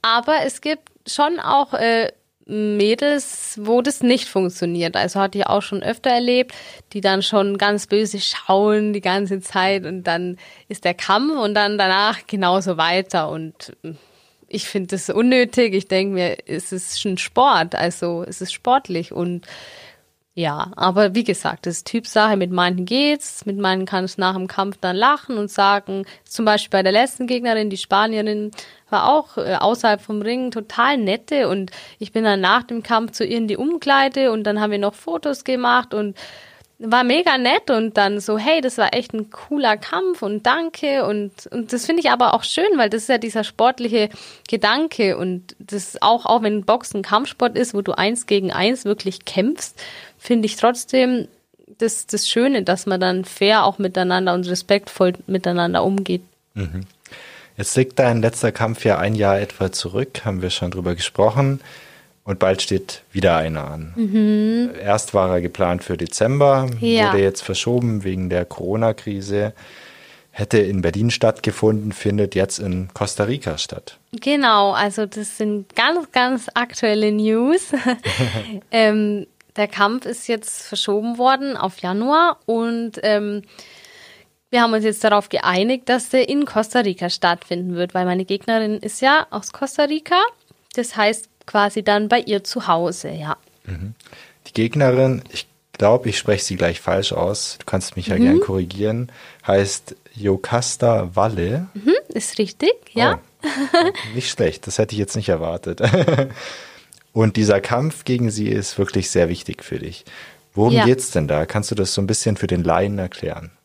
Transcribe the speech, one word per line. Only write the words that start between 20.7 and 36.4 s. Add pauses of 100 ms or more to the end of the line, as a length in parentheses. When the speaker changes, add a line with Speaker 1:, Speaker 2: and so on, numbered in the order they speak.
Speaker 1:
aber
wie
gesagt,
das
ist
Typsache,
mit
manchen
geht's,
mit
manchen
kannst
du
nach
dem
Kampf
dann
lachen
und
sagen, (180)
zum
Beispiel
bei
der
letzten
Gegnerin,
die
Spanierin, (380)
war
auch,
äh,
außerhalb
vom
Ring
total
nette
und (280)
ich
bin
dann
nach
dem
Kampf
zu
ihr
in
die
Umkleide
und
dann
haben
wir
noch
Fotos
gemacht
und (680)